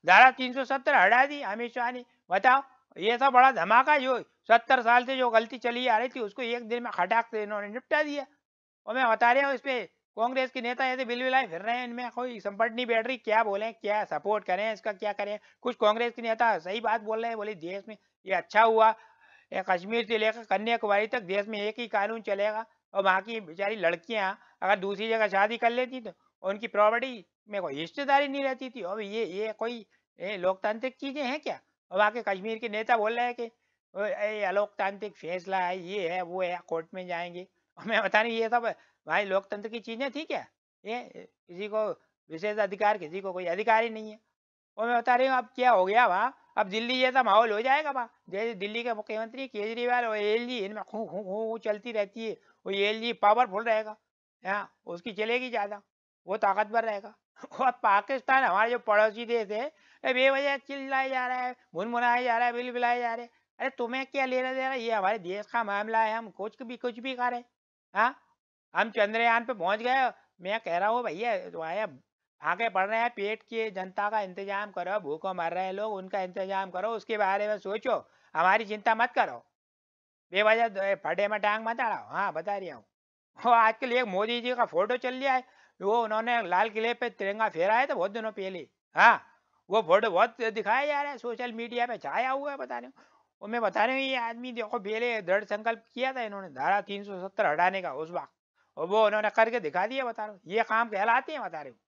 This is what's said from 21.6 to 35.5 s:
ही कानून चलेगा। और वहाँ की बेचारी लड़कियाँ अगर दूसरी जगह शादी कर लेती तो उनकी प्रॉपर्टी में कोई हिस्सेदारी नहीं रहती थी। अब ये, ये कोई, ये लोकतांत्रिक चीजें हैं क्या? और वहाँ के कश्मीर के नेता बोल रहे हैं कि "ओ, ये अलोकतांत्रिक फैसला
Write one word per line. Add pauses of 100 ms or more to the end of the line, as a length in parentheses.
ही
कानून
चलेगा। (280)
और
वहाँ
की
बेचारी
लड़कियाँ (220)
अगर
दूसरी
जगह
शादी
कर
लेती
तो (300)
उनकी
प्रॉपर्टी (240)
में
कोई
हिस्सेदारी
नहीं
रहती
थी।
अब
ये,
ये
कोई, (320)
ये
लोकतांत्रिक
चीजें
हैं
क्या? (320)
और
वहाँ
के
कश्मीर
के
नेता
बोल
रहे
हैं
कि (440)
"ओ,
ये
अलोकतांत्रिक
फैसला